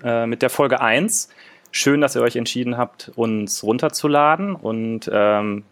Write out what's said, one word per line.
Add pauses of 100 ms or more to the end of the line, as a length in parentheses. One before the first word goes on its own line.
äh,
mit
der
Folge
eins. (400)
Schön,
dass
ihr
euch
entschieden
habt,
uns
runterzuladen.
Und,
ähm, (100)